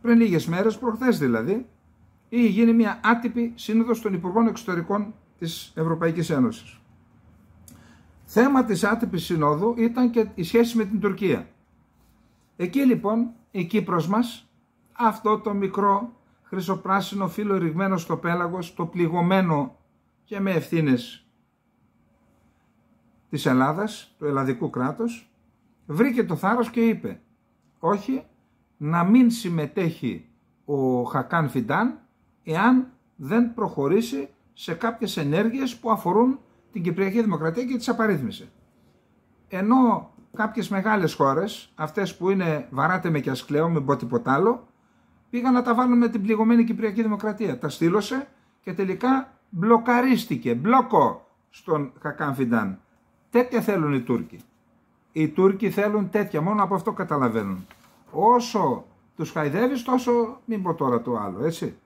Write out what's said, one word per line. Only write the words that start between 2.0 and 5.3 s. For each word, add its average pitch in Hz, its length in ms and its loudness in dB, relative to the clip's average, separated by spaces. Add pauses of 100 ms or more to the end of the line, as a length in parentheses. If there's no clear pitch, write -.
είχε 233 200 2
γίνει 233 240 4
μια 220 320 2
άτυπη 233 500 0
σύνοδος 226 460 0
των 202 140 -2
Υπουργών 185 320 0
Εξωτερικών 196 680 -4 (240)